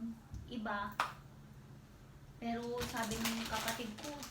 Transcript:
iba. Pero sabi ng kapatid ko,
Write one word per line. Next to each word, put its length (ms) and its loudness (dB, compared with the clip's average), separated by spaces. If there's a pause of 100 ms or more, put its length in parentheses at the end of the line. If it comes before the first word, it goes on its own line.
(540)
iba. 400 2 (1400)
Pero 480 2
sabi 320 2
ng 320 2
kapatid 480 4
ko, 160 -4 (180)